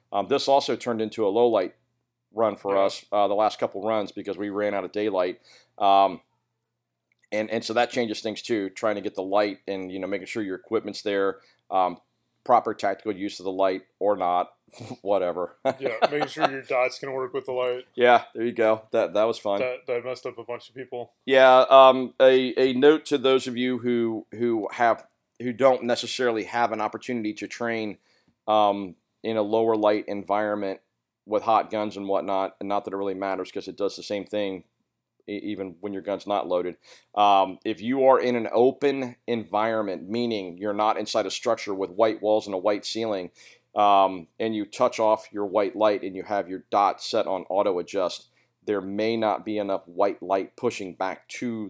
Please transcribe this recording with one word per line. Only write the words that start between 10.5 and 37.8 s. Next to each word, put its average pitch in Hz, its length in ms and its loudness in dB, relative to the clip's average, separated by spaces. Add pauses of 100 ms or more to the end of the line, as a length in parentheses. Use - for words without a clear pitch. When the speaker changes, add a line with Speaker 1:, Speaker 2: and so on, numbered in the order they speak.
Speaker 1:
equipment's 101 460 -6
there, 98 380 -2 (320)
um, 90 260 0 (460)
proper 117 300 2
tactical 101 400 -4
use 98 260 -8
of 90 60 -14
the 95 60 -4
light 95 300 0 (180)
or 101 160 2
not, 90 380 -2 (240)
<laughs> 123 240 -14
whatever. 90 600 -2
<laughs> 135 180 -2
Speaker 2:
Yeah, 127 160 -4 (140)
making 147 180 -2
sure 139 220 -2
your 135 120 -8
dots 127 380 -2
can 139 120 -10
work 131 220 -6
with 135 120 -6
the 131 80 -8
light. 123 320 -4 (100)
Speaker 1:
Yeah, 120 280 6 (100)
there 113 120 -4
you 120 80 -2
go. 110 380 2
That, 98 220 0
that 104 120 2
was 113 140 -2
fun. 101 200 -2
Speaker 2:
That, 127 280 -6
that 120 180 -6
messed 127 200 -10
up 117 120 -10
a 117 60 -16
bunch 117 260 -12
of - 60 -20
people. 127 360 -12 (140)
Speaker 1:
Yeah, 131 440 10
um, 131 520 8
a, 131 360 6
a 131 160 4
note 147 340 6
to 147 100 0
those 131 300 2
of 120 100 -6
you 127 220 -2
who, 117 520 -2
who 113 400 -4
have, 117 340 2 (360)
who 123 120 -6
don't 127 300 2
necessarily 120 640 -2
have 117 260 -2
an 110 100 -6
opportunity 110 520 -4
to 104 140 -10
train, 110 500 -6 (500)
um, 101 480 2 (280)
in 110 120 -4
a 110 60 0
lower 110 340 2
light 107 320 2
environment 101 720 -4 (460)
with 101 180 -2
hot 110 260 2
guns 107 280 -4
and 101 100 -8
whatnot, 95 540 -2
and 98 80 -10
not 101 160 -2
that 95 80 -8
it 98 40 -6
really 98 160 -4
matters 95 380 -6
'cause 98 160 -10
it 90 80 -12
does 101 220 -4
the 87 60 -14
same 101 200 -6
thing 98 400 -6 (640)
e-, 101 60 -8 (100)
even 95 380 -8
when 101 100 -8
your 95 100 -8
gun's 95 240 -6
not 98 220 -2
loaded. 90 300 -2 (380)
Um, 98 500 4
if 107 160 -6